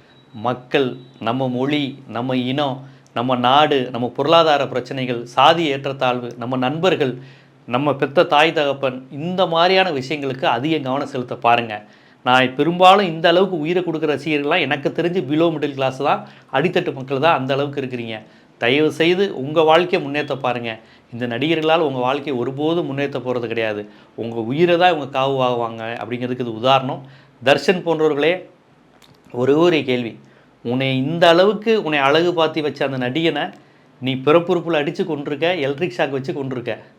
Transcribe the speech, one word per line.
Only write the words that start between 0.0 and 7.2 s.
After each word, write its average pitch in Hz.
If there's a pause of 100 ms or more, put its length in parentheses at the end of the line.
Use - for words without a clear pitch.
மக்கள், 123 (220)
நம்ம 123
மொழி, 135 (100)
நம்ம 123
இனம், 131 (360)
நம்ம 123
நாடு, 127
நம்ம 123
பொருளாதார 147
பிரச்சனைகள், 123
சாதி 165
ஏற்றத்தாழ்வு, 131
நம்ம 123
நண்பர்கள், 147 (540)